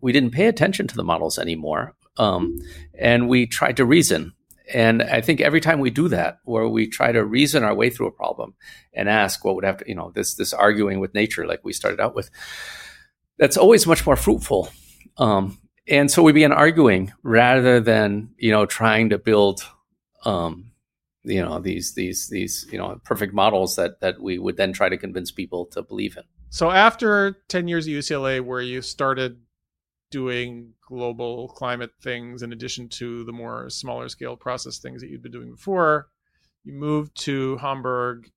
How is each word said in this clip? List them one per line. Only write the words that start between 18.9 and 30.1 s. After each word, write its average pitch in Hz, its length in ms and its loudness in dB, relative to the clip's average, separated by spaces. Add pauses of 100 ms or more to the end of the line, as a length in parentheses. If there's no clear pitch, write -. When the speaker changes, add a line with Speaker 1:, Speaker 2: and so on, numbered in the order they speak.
Speaker 1:
to 104 80 0
build, 101 500 2 (560)
um, 90 480 -4 (520)
you 98 180 -2
know, 82 180 -4
these, 90 360 -6
these, 92 340 -6
these, - 420 -8
you 101 60 -10
know, 92 260 -8
perfect 98 300 -6
models 98 420 2
that, 87 240 -4
that 92 220 -4
we 95 180 -6
would 92 160 -6
then 95 160 0
try 95 160 0
to 92 80 -2
convince 92 360 -10
people 87 340 -8
to - 160 -12
believe 101 340 -8
in. - 80 -20 (260)
Speaker 2:
So 170 220 -2
after 202 800 2
ten 175 180 -2
years 165 200 -2
at 156 40 -6
U 147 100 -6
C 151 120 -6
L 135 120 -4
A, 131 140 -2
where 127 220 -6
you 123 200 -8
started 131 560 -4 (720)